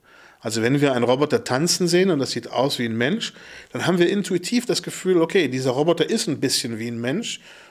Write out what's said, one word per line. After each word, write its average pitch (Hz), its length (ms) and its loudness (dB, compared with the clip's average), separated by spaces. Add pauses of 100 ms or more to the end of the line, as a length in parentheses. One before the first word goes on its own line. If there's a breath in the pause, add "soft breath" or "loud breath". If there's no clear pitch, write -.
(400 soft breath)
Also 113 220 -4
wenn 135 180 2
wir 139 120 4
einen 120 120 2
Roboter 131 380 2
tanzen 170 460 0
sehen 180 220 4
und 151 100 2
das 127 100 -2
sieht 117 200 -8
aus 131 280 0
wie 123 60 -2
ein 113 120 -4
Mensch, 139 380 -2 (380 loud breath)
dann 113 140 -4
haben 175 120 4
wir 175 100 4
intuitiv 196 580 -2
das - 180 -2
Gefühl, 185 360 0
okay, 165 280 2
dieser 131 240 -2
Roboter 156 360 2
ist 220 200 -2
ein 135 100 -4
bisschen 120 400 -2
wie 117 80 -6
ein 117 140 -6
Mensch 139 400 -4 (300 loud breath)